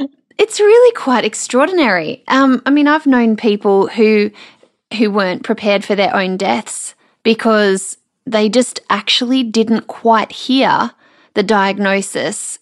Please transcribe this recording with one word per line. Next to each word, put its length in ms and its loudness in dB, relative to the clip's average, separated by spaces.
It's 220 -2
really 360 6
quite 300 -2
extraordinary. 1040 -2
Um, 360 2
I 60 -2
mean, 160 2
I've 180 0
known 300 2
people 520 0
who, 440 2
who 140 0
weren't 320 -2
prepared 400 -2
for 120 -2
their 200 0
own 220 -2
deaths 580 -6
because 760 0
they 240 0
just 300 -2
actually 540 -2
didn't 440 0
quite 440 0
hear 600 0
the 100 0
diagnosis 1200 -2